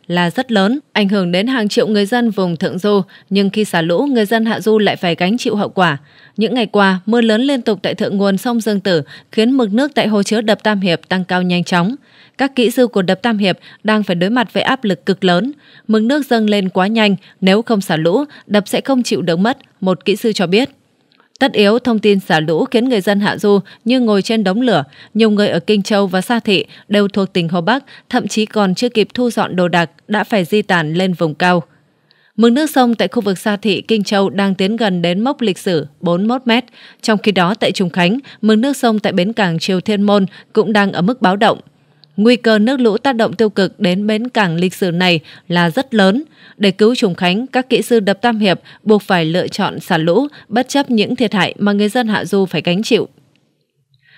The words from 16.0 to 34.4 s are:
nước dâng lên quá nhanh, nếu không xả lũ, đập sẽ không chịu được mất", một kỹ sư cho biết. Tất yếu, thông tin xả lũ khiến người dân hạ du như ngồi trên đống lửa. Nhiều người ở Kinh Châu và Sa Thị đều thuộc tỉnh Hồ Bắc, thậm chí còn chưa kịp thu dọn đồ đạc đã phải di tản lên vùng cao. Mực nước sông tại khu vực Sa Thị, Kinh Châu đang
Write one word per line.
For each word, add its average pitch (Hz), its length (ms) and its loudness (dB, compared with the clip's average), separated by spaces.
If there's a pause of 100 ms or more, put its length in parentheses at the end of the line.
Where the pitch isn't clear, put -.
nước 269 240 0
dâng 220 240 0
lên 202 180 0
quá 185 180 0
nhanh, 214 300 0 (240)
nếu 196 220 4
không 220 180 0
xả 180 160 -2
lũ, 175 280 0 (220)
đập 202 220 -2
sẽ 208 120 -2
không 262 220 0
chịu 190 200 -2
được 170 160 0
mất", 233 200 0 (220)
một 185 240 -2
kỹ 202 120 0
sư 220 160 -2
cho 196 140 -2
biết. 214 220 0 (720)
Tất - 140 2
yếu, 208 260 4
thông 240 200 0
tin 202 220 2
xả 170 200 0
lũ 160 240 0
khiến 247 240 0
người 233 120 0
dân 202 200 0
hạ 202 180 -2
du 202 220 2 (240)
như 254 160 2
ngồi 208 220 2
trên 226 220 -2
đống 190 160 0
lửa. 202 240 2 (300)
Nhiều 220 160 4
người 208 180 2
ở 156 120 -2
Kinh 214 220 0
Châu 202 240 0
và 185 140 -2
Sa 233 200 -2
Thị 196 240 0 (240)
đều 202 200 2
thuộc 196 240 -2
tỉnh 170 160 -2
Hồ 180 120 -2
Bắc, 226 240 0 (260)
thậm 247 180 -2
chí 214 180 -2
còn 202 280 0
chưa 247 140 -2
kịp 220 260 0
thu 247 160 -2
dọn 190 260 -4
đồ 180 120 2
đạc 170 220 0 (180)
đã 208 160 -2
phải 202 200 -2
di 208 180 0
tản 165 320 -2
lên 185 180 0
vùng 160 220 -4
cao. 180 280 2 (760)
Mực 233 160 4
nước 294 180 0
sông 247 240 2
tại 190 140 -2
khu 240 120 -4
vực 196 180 -2
Sa 208 180 -2
Thị, 196 320 -2
Kinh 220 160 0
Châu 196 260 0
đang 196 240 -2